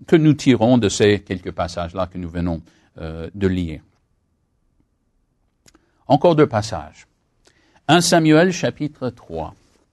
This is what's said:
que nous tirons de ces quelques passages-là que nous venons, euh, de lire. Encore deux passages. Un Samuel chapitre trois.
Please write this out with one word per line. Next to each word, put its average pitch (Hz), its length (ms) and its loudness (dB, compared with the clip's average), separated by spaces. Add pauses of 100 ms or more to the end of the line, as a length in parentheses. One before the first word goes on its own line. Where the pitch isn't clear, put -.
que - 80 2
nous 156 180 4
tirons 123 440 2
de 107 120 2
ces 104 300 2
quelques 92 320 -10
passages-là 87 560 -8
que 87 100 -14
nous 90 120 -10
venons, 85 320 -6 (380)
euh, 82 360 -12
de 98 120 -2
lire. 87 340 -4 (2250)
Encore 156 280 2
deux 151 120 4
passages. 92 580 -8 (840)
Un 170 120 4
Samuel 170 500 4
chapitre 143 580 -8
trois. 80 460 -14 (360)